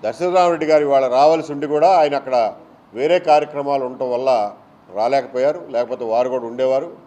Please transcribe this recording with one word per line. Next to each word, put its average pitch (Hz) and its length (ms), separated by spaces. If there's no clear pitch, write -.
దశరథరామరెడ్డి 175 600
గారు 151 180
ఇవాళ 135 240
రావాల్సి 147 460
ఉండి 143 140
కూడా 151 220
ఆయన 147 140
అక్కడ 131 200
వేరే 147 260
కార్యక్రమాలు 143 680
ఉండటం 127 260
వల్ల 127 180
రాలేకపోయారు, 131 760
లేకపోతే 120 360
వారు 120 240
కూడా 127 160
ఉండేవారు. 131 440